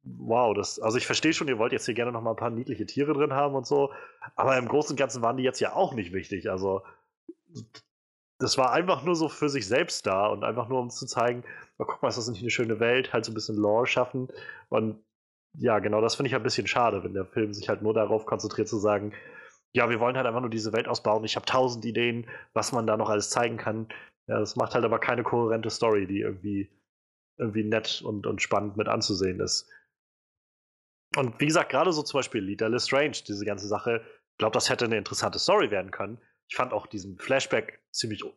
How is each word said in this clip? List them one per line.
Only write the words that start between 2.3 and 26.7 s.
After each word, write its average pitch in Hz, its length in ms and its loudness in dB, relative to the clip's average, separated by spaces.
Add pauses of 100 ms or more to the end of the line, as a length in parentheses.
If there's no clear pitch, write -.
ein 110 60 -2
paar 117 140 -2
niedliche 113 360 -4
Tiere 143 280 0
drin 139 180 2
haben 139 240 2
und 131 100 -2
so, 143 260 4 (440)
aber 131 200 4
im 120 120 0
Großen 147 240 2
und 131 40 -2
Ganzen 123 260 0
waren 120 140 2
die 131 60 -2
jetzt 127 180 0
ja 104 120 2
auch 180 200 2
nicht 92 200 -4
wichtig, 95 380 -4
also 95 320 0 (1600)
das 131 200 0
war 127 140 4
einfach 165 300 2
nur 175 140 2
so 156 140 2
für - 180 0
sich 135 180 -2
selbst 139 400 0
da 98 200 4
und 104 180 0
einfach 113 240 -2
nur, 131 120 0
um 120 100 -4
zu - 160 -10
zeigen, 123 360 0 (360)
„Oh, 110 80 -2
guck - 160 -6
mal, 131 60 2
ist 120 100 -2
das 117 100 -4
nicht 113 140 -6
eine 117 80 -2
schöne 113 300 0
Welt?“, 123 340 2
halt 113 100 2
so 117 80 -6
ein - 20 -6
bisschen 107 220 -6
Lore 107 300 4
schaffen. 127 420 0 (400)
Und 110 340 -2 (540)
ja, 117 220 2
genau 107 240 2
das 113 140 2
finde 139 120 -2
ich 123 60 0
ein 117 80 0
bisschen 117 240 -2
schade, 107 360 2
wenn 92 120 -6
der 95 100 -2
Film 104 300 -2
sich 101 160 -6
halt 98 100 0
nur 110 140 2
darauf 107 320 2
konzentriert 107 420 -2
zu 117 80 -4
sagen, 104 380 0 (580)
„Ja, 120 160 4
wir 117 120 0
wollen 127 180 2
halt 127 80 0
einfach 117 160 0
nur 117 80 -2
diese 110 240 -2
Welt 117 120 2
ausbauen, 110 380 0
ich - 120 -4
hab - 100 -6
tausend 123 400 2
Ideen, 117 400 0 (260)
was 107 200 0
man 113 140 0
da 110 120 2
noch 107 100 0
alles 104 220 2
zeigen 117 260 2
kann.“ 110 320 -4 (380)
Ja, 113 120 0
das 107 160 -2
macht 117 200 0
halt 120 100 4
aber 113 140 2
keine 120 240 0
kohärente 113 480 0
Story, 104 360 2
die 101 140 -2
irgendwie, 101 500 -4 (680)